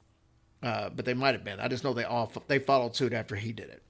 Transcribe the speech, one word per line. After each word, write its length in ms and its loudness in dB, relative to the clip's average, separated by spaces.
uh, 280 -2
but 140 -6
they 100 0
might 200 4
have 100 -6
been. 160 -6
I 80 0
just 160 -2
know 100 2
they 100 -2
all 240 0
fo-, 180 -10
they 120 4
followed 380 4
suit 160 2
after 220 -2
he 180 -4
did 180 -10
it. 200 -18